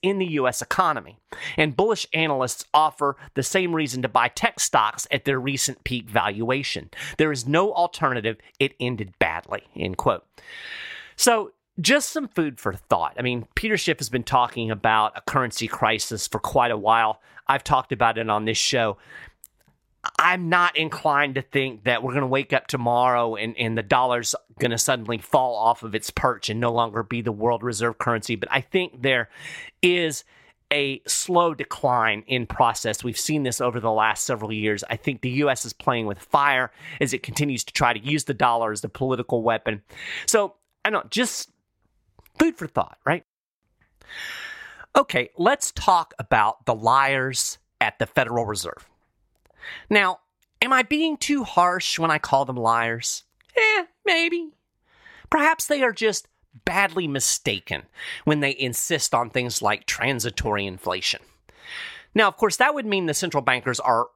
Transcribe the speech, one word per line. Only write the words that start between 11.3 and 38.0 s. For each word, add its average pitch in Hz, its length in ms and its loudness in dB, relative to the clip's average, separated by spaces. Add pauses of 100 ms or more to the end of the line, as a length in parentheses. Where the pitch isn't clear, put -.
just 262 300 2
some 285 180 -6
food 147 280 -2
for 101 140 -4
thought. 87 480 -2
I - 20 -4
mean, 123 320 -4
Peter 220 220 -2
Schiff 165 220 -2
has 123 100 -6
been 120 160 -2
talking 120 480 0
about 107 460 2
a 98 40 -14
currency 120 460 -2
crisis 110 580 -2
for - 140 -4
quite 123 320 2
a 110 60 -2
while. 110 440 2 (260)
I've 135 180 0
talked 131 260 0
about 117 260 2
it 113 120 -2
on 107 160 0
this 110 120 0
show. 113 400 0 (1200)
I'm 180 300 2
not 175 300 2
inclined 147 580 0
to 135 60 -2
think 131 420 -2
that 120 180 2
we're 123 120 -4
gonna 135 140 0
wake 135 260 0
up 131 140 0
tomorrow 120 680 2
and, 110 220 -6
and 113 200 -2
the 113 60 -2
dollar's 123 500 2 (240)
gonna 117 200 -2
suddenly 117 400 -2
fall 127 360 0
off 113 300 2
of 110 100 -6
its 110 160 -6
perch 123 400 -2
and 110 120 -4
no 120 100 2
longer 113 320 0
be 120 180 -6
the 110 120 -4
world 113 280 0
reserve 117 360 -2
currency. 113 400 -2
But 95 160 -8
I 131 80 0
think 175 400 -4
there 123 280 0 (520)
is 175 420 2 (480)
a 143 340 -2
slow 175 480 2
decline 117 720 0
in 123 220 -2
process. 113 560 0
We've 120 160 -6
seen 151 240 0
this 123 160 -2
over 120 220 -2
the 113 100 0
last 107 320 2
several 110 300 -4
years. 107 360 -2
I - 60 -4
think 135 240 -6
the 127 120 -4
U 143 180 2
S 131 160 -2
is 113 80 -10
playing 120 320 0
with 101 140 -6
fire 139 520 2 (300)
as 139 120 2
it 131 80 -4
continues 135 440 -2
to - 80 -12
try 123 180 4
to 110 80 -4
use 143 240 -2